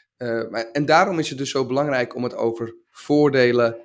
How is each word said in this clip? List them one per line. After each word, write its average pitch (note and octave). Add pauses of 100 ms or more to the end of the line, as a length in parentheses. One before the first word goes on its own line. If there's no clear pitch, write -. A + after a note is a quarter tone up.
(180)
Eh, A#2
maar, A2+
en C#3+
daarom E3+
is D#3
het C3+
dus C3+
zo C3+
belangrijk C3
om B2
het A#2+
over A2+ (160)
voordelen, B2